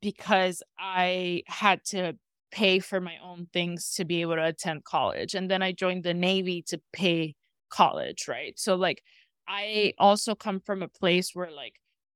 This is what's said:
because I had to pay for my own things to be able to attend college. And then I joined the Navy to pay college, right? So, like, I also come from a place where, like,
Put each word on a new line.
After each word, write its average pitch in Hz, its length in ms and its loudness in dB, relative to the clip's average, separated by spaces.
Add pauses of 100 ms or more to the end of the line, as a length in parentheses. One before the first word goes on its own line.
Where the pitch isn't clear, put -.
because 190 640 0 (160)
I 180 680 0
had 202 400 2
to 180 300 -4 (340)
pay 190 280 4
for 190 220 -2
my 170 180 -10
own 175 340 -14
things 175 420 -4
to 185 100 -2
be 170 160 0
able 165 140 0
to 160 100 0
attend 165 400 -4
college. 120 500 -2
And 185 160 -2
then 190 100 2
I 190 120 0
joined 180 300 -2
the 175 100 0
Navy 180 500 0
to - 180 -8 (120)
pay 165 420 0 (340)
college, - 580 2
right? 131 320 -8
So, 190 160 2
like, 180 280 0 (440)
I 208 520 0
also 208 360 4
come 190 260 -4
from 190 220 -4
a 165 40 -6
place 180 480 2
where, 175 160 -8
like, 135 240 -14 (400)